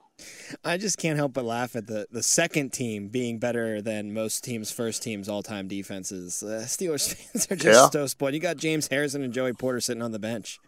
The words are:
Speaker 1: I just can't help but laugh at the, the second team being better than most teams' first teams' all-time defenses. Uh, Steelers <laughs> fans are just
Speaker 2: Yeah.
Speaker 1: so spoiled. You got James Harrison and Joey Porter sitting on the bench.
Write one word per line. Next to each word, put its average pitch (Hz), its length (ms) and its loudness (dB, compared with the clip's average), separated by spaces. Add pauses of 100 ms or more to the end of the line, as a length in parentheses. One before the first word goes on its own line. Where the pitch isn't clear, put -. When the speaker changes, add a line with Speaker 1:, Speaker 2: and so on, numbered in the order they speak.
(640)
Speaker 1:
I 170 140 0
just 196 200 -2
can't 160 200 0
help 143 160 0
but 127 120 -2
laugh 117 300 -2
at 107 120 -6
the, 107 240 -4
the 113 120 -6
second 165 500 2
team 107 360 -4
being 117 300 -2
better 113 420 0
than 104 320 -4
most 110 300 -2
teams' 113 280 -6
first 113 320 -4
teams' 101 240 -6
all-time 104 400 -4
defenses. 95 760 -8
Uh, 110 220 -6
Steelers 151 480 -2
<laughs> - 180 -18
fans - 200 -2
are 196 40 -2
just 170 100 0
Speaker 2:
Yeah. 127 240 12
Speaker 1:
so 147 180 0
spoiled. 139 280 -2
You 160 40 -2
got 165 180 -2
James 156 300 0
Harrison 139 360 -2
and 123 100 -4
Joey 127 200 0
Porter 123 280 -2
sitting 117 220 -2
on 117 80 -4
the 110 80 -6
bench. 110 480 -6